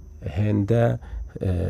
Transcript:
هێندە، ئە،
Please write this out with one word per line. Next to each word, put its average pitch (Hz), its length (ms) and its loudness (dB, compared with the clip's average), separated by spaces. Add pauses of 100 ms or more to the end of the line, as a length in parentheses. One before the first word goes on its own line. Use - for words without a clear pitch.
(240)
هێندە، 104 640 2
ئە، - 640 -2 (180)